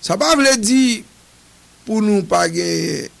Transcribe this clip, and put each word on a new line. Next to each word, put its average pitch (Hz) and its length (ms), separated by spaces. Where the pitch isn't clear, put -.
Ça 170 160
pas 311 180
veut 269 220
dire 240 460
pour 220 160
nous 208 220
pas 175 260
gagner 165 720